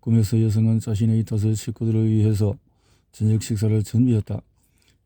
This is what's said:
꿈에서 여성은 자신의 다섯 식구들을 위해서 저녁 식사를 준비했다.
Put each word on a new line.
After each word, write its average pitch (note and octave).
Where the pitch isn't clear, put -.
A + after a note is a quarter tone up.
꿈에서 A2+
여성은 A2
자신의 A2
다섯 A2
식구들을 A2
위해서 G#2+
저녁 A2
식사를 G#2+
준비했다. A2+